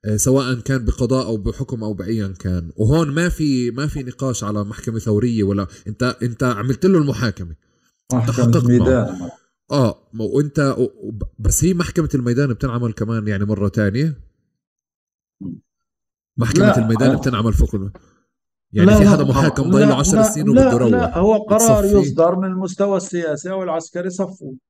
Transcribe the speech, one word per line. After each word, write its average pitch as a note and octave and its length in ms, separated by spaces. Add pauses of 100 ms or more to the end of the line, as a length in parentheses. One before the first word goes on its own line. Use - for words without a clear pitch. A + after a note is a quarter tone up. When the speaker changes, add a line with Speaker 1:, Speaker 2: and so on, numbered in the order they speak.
Speaker 1:
آه، G#2+ 100
سواء B2+ 380
كان B2 320
بقضاء B2+ 400
أو A2 120
بحكم A2 460
أو G#2+ 100
بأيا G2 460
كان. F2 360
وهون C#3+ 360
ما E3 180
في، C3 420
ما C#3 160
في C#3+ 160
نقاش B2 400
على G#2 200
محكمة A2 360
ثورية A2 440
ولا، G2+ 240 (200)
أنت، A#2+ 340
أنت A#2+ 220
عملت B2 420
له F#3+ 120
المحاكمة. G#2+ 580 (580)
أنت A#2 160
Speaker 2:
محكمة A#2 40
Speaker 1:
حققت A#2 300
معه. A#2+ 40
Speaker 2:
ميدان. G#2+ 640 (420)
Speaker 1:
آه، B2+ 420
م-، A2+ 80
وأنت، C#3+ 380
و-، C3+ 240
و-، G#2+ 280
ب-، G#2 120 (160)
بس A2 240
هي F3+ 100
محكمة E3+ 420
الميدان B2 380
بتنعمل A#2+ 400
كمان A2 340
يعني G2+ 180
مرة G2+ 220
تانية؟ A#2 520 (1200)
Speaker 2:
مم. F#2 180 (760)
Speaker 1:
محكمة D3+ 280
Speaker 2:
لا، F3+ 120
Speaker 1:
الميدان A2+ 340
Speaker 2:
آه. C#3+ 40
Speaker 1:
بتنعمل A2+ 380
فوق - 220
الم-، G2 160 (840)
يعني E3+ 140
Speaker 2:
لا، G#3 100
Speaker 1:
في G#3 60
Speaker 2:
لا، G3+ 60
Speaker 1:
حدا D3 140
محاكم C3+ 400
Speaker 2:
لا، - 60
Speaker 1:
ضايله C#3+ 260
عشر C#3+ 220
Speaker 2:
لا، A3 60
Speaker 1:
سنين D3+ 220
Speaker 2:
لا، C#3+ 60
Speaker 1:
وبده C4 200
يروح A#3+ 200
Speaker 2:
لا، G2+ 260
هو G#3+ 200
قرار G#3+ 480
Speaker 1:
يتصفي؟ G3+ 140
Speaker 2:
يصدر E3 360
من F#3+ 120
المستوى F#3+ 500
السياسي F3 540
أو F#3+ 120
العسكري F3 460
صفوا. F3+ 440 (160)